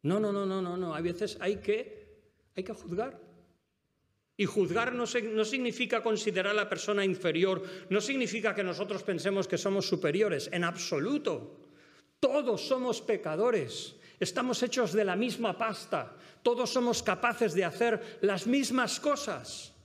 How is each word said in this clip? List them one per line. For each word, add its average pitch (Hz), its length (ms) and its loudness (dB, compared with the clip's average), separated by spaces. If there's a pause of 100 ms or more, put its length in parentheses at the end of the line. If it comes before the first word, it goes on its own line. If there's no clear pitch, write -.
No, 175 160 2
no, 208 140 2
no, 202 140 0
no, 190 160 -2
no, 180 160 -4
no. 170 160 -4
Hay 156 80 -4
veces 175 360 -4
hay 196 180 -2
que, - 520 -4 (480)
hay 190 80 -6
que - 80 -8
juzgar. 202 480 -6 (1120)
Y 202 120 2
juzgar 208 480 0
no 240 120 -2
se-, 240 160 -2
no 220 220 0
significa 240 580 0
considerar 202 500 0
a 208 120 2
la 202 60 -6
persona 202 340 0
inferior, 185 580 2 (280)
no 202 100 4
significa 220 540 0
que 202 100 -2
nosotros 185 380 -4
pensemos 190 440 0
que - 120 0
somos 196 280 0
superiores, 175 640 0
en 175 140 0
absoluto. 170 1040 -2 (500)
Todos 262 480 2
somos 254 360 0
pecadores, 185 920 0 (220)
estamos - 440 0
hechos 226 320 0
de 214 100 4
la 185 120 2
misma 226 420 0
pasta, 208 580 -4 (260)
todos 240 280 2
somos 240 320 2
capaces 226 500 2
de 180 120 2
hacer 220 580 0
las 196 240 2
mismas 247 540 2
cosas. - 760 -2 (100)